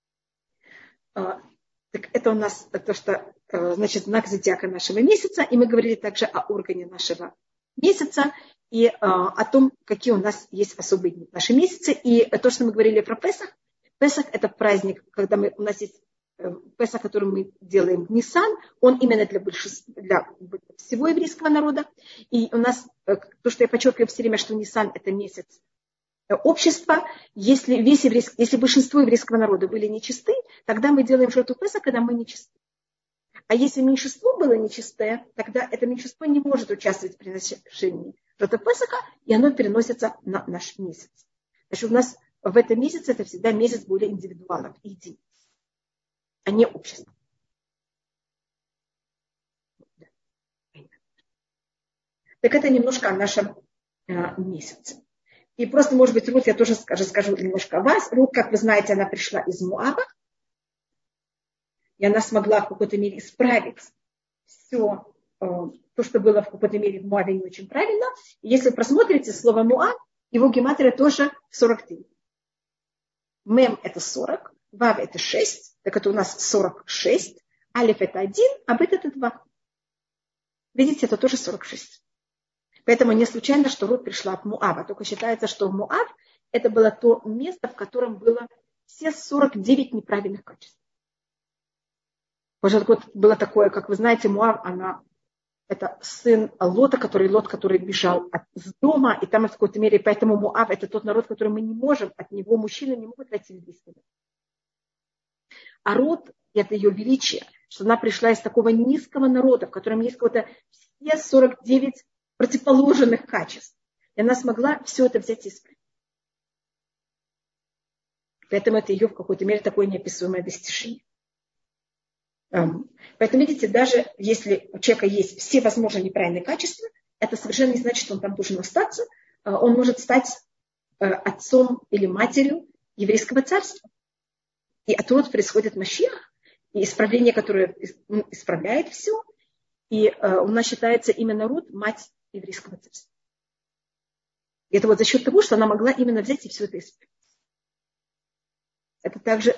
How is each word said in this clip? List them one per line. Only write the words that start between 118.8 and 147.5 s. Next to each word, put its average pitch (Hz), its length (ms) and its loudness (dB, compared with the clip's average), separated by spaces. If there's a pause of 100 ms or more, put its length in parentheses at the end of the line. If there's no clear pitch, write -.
ее 202 160 0
в - 60 -6
какой-то 190 300 -6
мере 208 160 0
такое 202 260 0
неописуемое 185 560 -6
достижение. - 600 -12 (1500)
Эм, 165 400 -4 (280)
поэтому, 262 260 4
видите, 277 220 -4
даже 240 380 2 (140)
если 202 560 -2
у 196 40 -14
человека 220 280 2
есть 196 340 -2
все 254 220 2
возможные 214 420 -2
неправильные 180 400 -4
качества, 339 420 -8 (320)
это 220 180 -6
совершенно 254 360 0
не 240 60 -2
значит, 240 260 -4
что 202 100 -10
он 196 60 -8
там 202 140 -6
должен 196 240 -6
остаться. 415 460 -4 (400)
Э, 202 80 -6
он 240 200 4
может 247 280 2
стать, 254 280 0 (720)
э, 196 60 0
отцом 247 760 2 (100)
или 202 140 0
матерью 247 640 0 (280)
еврейского 214 440 0
царства. - 480 -4 (1000)
И 214 80 0
от - 160 -2
рода 262 200 4
происходит 208 460 0
Машиах, - 560 -4 (400)
и 196 100 -2
исправление, 226 500 2
которое 190 460 0
ис-, - 180 -16 (120)
м, 208 220 -4
исправляет 196 580 -4
все. 440 340 -6 (680)
И, 214 160 2
э, 190 320 0
у 185 100 0
нас 233 180 0
считается 233 460 0
именно 220 340 -2
Рут 294 260 -6
мать 208 380 -8 (220)
еврейского 190 440 -16
царства. - 340 -20 (1600)
И 202 60 2
это 208 120 2
вот 202 100 4
за 220 60 2
счет 254 180 2
того, 392 200 4
что 240 120 2
она 214 120 4
могла 214 240 0
именно 240 320 0
взять 269 240 -6
и - 20 -16
все - 160 -10
это 190 140 -10
исправить. - 340 -20 (1900)